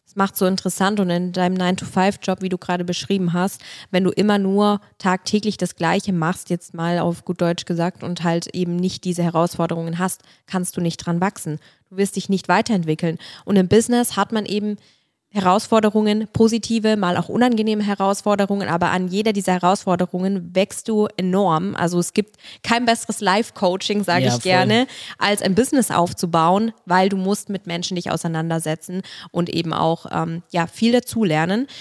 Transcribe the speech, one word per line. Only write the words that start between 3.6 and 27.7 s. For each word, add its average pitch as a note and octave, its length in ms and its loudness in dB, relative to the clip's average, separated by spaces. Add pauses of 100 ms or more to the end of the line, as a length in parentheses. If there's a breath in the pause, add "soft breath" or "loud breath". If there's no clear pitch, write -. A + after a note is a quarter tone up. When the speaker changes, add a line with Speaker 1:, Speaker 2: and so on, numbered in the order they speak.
Speaker 1:
wenn F#3 140 2
du F3+ 60 2
immer G#3 260 2
nur G3+ 420 2 (180 soft breath)
tagtäglich G3 600 -2
das - 180 -4
Gleiche F3+ 380 0
machst, E3+ 360 -2
jetzt - 240 -6
mal E3+ 260 -2
auf E3+ 260 -2
gut F3 160 -4
Deutsch F3 240 -2
gesagt, E3+ 360 -4
und E3+ 220 -8
halt E3+ 320 0
eben F3 220 -2
nicht F3+ 260 -2
diese F3 200 -2
Herausforderungen E3 760 0
hast, F#3 220 -4 (240 soft breath)
kannst F3+ 320 -4
du F#3 40 -2
nicht E3+ 160 -2
dran E3+ 220 -2
wachsen. E3 400 -4 (300 soft breath)
Du F#3 80 -16
wirst G3 180 0
dich F#3+ 140 -6
nicht F#3+ 180 -2
weiterentwickeln. F3 720 0 (260 loud breath)
Und G3+ 140 2
im E3+ 100 4
Business A#3+ 480 2
hat G3 160 0
man A3 140 -2
eben G#3 320 -2 (580 soft breath)
Herausforderungen, G#3+ 960 2
positive, A3 640 2
mal F3+ 220 0
auch E3+ 100 -2
unangenehme A3 560 2
Herausforderungen, G3+ 880 0
aber F3 220 2
an F#3 180 0
jeder G#3 240 0
dieser F#3+ 180 0
Herausforderungen F3+ 1040 0
wächst - 320 -2
du G#3 300 2
enorm. F#3 580 2
Also F3 240 0
es - 140 -2
gibt - 240 -2 (260 loud breath)
kein A#3+ 220 0
besseres A3+ 340 0
Life-Coaching, G3+ 840 0
sag F3 160 2
Speaker 2:
Ja, - 60 4
Speaker 1:
ich - 80 4
Speaker 2:
voll. A#2+ 80 -4
Speaker 1:
gerne, F#3+ 440 4 (300 loud breath)
als G3+ 240 0
ein G3 120 2
Business B3+ 380 2
aufzubauen, F3 800 2 (140)
weil F#3 240 4
du G3 80 -2
musst F#3+ 320 -2
mit F#3+ 180 -8
Menschen F3 280 -6